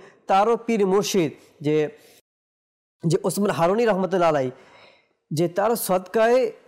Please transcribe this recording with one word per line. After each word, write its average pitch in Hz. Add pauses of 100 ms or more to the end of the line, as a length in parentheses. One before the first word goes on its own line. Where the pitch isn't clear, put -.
(260)
তারও 208
পীর 220
মুর্শিদ 185 (300)
যে, 151 (1200)
যে 165
ওসমান 196
হারুনি 180
রহমতুল্লাহ 185
আলাইহি 135 (800)
যে 170
তার 208
সদকায় 220 (160)